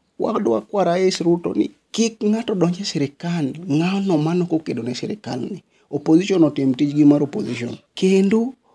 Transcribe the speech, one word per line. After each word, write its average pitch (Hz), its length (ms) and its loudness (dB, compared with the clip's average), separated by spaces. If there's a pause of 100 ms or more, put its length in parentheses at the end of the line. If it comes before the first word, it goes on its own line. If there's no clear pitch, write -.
(200)
wadwa 214 420 0
kwa 202 220 -2
Rais 185 380 0
Ruto 175 320 0
ni - 180 0 (200)
kik 226 320 -2
ng'ato 220 320 0
donj 175 260 0
e 202 40 -6
sirikal, 160 600 -4 (260)
ng'ano 180 460 0
mano 170 280 0
kokedo 156 380 -4
ne 123 120 -6
sirikal - 440 -8
ni. - 240 -10 (280)
Opposition 170 520 2
otim 139 300 2
tijgi 147 320 2
mar 147 180 6
opposition. 117 540 -6 (180)
Kendo 196 580 2 (220)